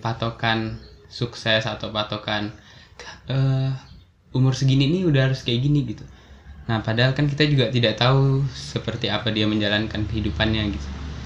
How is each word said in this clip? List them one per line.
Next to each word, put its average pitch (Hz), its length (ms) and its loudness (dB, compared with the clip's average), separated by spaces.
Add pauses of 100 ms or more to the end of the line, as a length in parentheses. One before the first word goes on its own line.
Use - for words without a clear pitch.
patokan 113 720 -2 (320)
sukses 113 560 -2
atau 107 240 -8
patokan, 107 640 -4 (800)
eh, 135 400 0 (640)
umur 131 160 4
segini 135 400 4
nih 185 160 2
udah 131 240 4
harus 127 80 -4
kayak 120 240 0
gini 147 240 4
gitu. - 160 -10 (640)
Nah, 110 160 -2
padahal 120 320 2
kan 147 80 2
kita 143 240 2
juga 131 240 2
tidak 117 240 2
tahu 135 560 4
seperti - 560 -6
apa 104 240 -2
dia 107 160 2
menjalankan 104 560 0
kehidupannya 107 720 0
gitu. - 120 -8 (380)